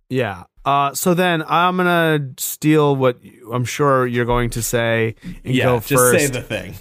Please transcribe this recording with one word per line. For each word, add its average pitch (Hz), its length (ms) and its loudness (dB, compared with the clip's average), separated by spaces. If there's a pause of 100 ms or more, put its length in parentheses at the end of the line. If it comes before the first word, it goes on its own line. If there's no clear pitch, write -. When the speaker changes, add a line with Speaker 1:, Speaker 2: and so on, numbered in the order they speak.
(120)
Speaker 1:
Yeah. 107 320 -4 (200)
Uh, 139 300 0
so 180 220 0
then 170 320 0
I'm 175 300 0
gonna 165 600 0
steal 151 580 2
what 131 300 0
you, - 260 -20
I'm 123 140 -2
sure 135 400 2
you're 120 200 0
going 120 260 0
to 120 100 -6
say 113 540 0 (280)
and - 120 -2
Speaker 2:
Yeah, 123 80 2
Speaker 1:
go 123 160 2
Speaker 2:
just - 100 -10 (220)
say 165 160 4
Speaker 1:
first. 127 60 -4
Speaker 2:
the 120 100 -6
thing. 95 380 -8